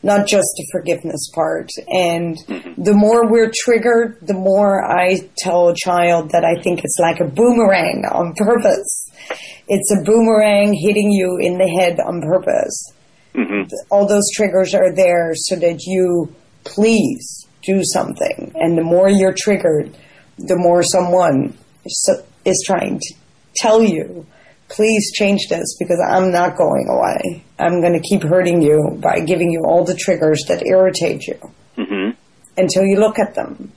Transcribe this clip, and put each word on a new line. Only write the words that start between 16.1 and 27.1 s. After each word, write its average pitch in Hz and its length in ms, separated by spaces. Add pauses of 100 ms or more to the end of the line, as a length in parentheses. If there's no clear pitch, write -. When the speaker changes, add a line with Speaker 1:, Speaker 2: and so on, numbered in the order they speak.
Speaker 1:
please - 840 (160)
do 190 180
something. - 720
And 170 240
the 160 60
more 175 240
you're 190 280
triggered, 180 600 (420)
the - 180
more 175 280
someone 175 720 (280)
is, - 380 (220)
is 185 200
trying - 360
to - 140 (420)
tell 226 260
you, 175 440 (420)
"Please 214 440
change 202 360
this 170 300
because 175 200 (100)
I'm 185 220
not 175 260
going 151 320
away. - 540 (160)